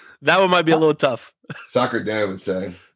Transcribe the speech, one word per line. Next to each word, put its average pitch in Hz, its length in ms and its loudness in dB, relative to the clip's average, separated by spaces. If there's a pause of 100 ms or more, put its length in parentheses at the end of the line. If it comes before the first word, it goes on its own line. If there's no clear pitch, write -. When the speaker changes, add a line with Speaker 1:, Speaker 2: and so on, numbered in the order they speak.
(240)
Speaker 1:
That 160 160 4
one 190 120 4
might 180 100 2
be 165 100 2
a 160 60 4
little 156 160 2
tough. - 400 -4 (340)
Speaker 2:
Soccer 123 360 -2
Dan 104 260 -2
would 95 120 -12
say. 92 340 -6 (200)